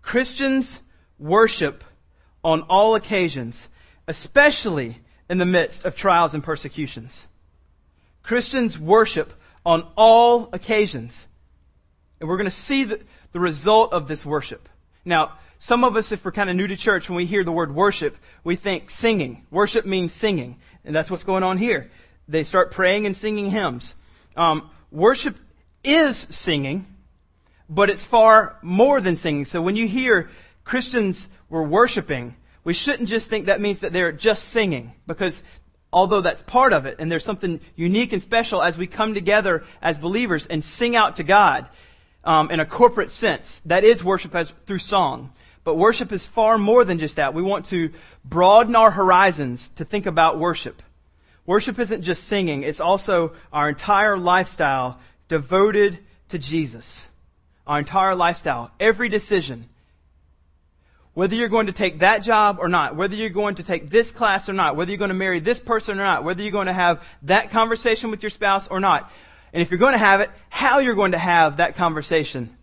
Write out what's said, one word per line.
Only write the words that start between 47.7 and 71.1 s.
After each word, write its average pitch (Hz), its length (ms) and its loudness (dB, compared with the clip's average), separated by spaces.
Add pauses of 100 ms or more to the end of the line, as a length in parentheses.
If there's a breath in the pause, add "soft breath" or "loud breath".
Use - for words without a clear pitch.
broaden 202 500 6
our 220 160 8
horizons 180 840 2
to 165 80 -10
think 202 220 -6
about 160 320 2
worship. 160 440 -4 (640)
Worship 208 320 0
isn't 208 240 -4
just 170 220 -4
singing, 160 400 -2
it's 151 160 -6
also 175 540 0 (180 loud breath)
our 147 160 0
entire 202 500 0
lifestyle 151 800 0 (300 soft breath)
devoted 190 720 0 (300 soft breath)
to 180 80 -8
Jesus. 135 680 -6 (580)
Our 147 140 -2
entire 190 380 0
lifestyle, 156 640 -2
every 220 280 2
decision. 156 600 -4 (1500)
Whether 185 200 -2
you're 233 140 -2
going 220 180 2
to 190 60 -6
take 185 280 -4
that 208 180 4
job 208 420 2
or 175 80 -2
not, 151 260 0
whether 185 220 -4
you're 214 140 -6
going 202 240 -4
to 175 80 -12
take 160 260 -6
this 226 220 2
class 196 400 -2
or - 20 -6
not, 160 240 0
whether 175 140 -4
you're 202 80 -6
gonna 196 160 -2
marry 185 260 -2
this 240 180 -2
person 214 400 -4
or 196 60 -2
not, 151 200 0
whether 180 180 -6
you're 208 100 -6
gonna 190 220 -2
have 175 280 0 (200 loud breath)
that 196 280 0
conversation 226 600 0
with 214 120 -10
your 214 80 -6
spouse 196 380 -2
or 190 120 -4
not, 180 300 0 (440 soft breath)
and 170 80 0
if 165 80 -2
you're 185 80 -2
gonna 254 180 4
have 202 240 4
it, - 100 -2 (200 soft breath)
how 269 280 2
you're 247 160 2
going 190 180 0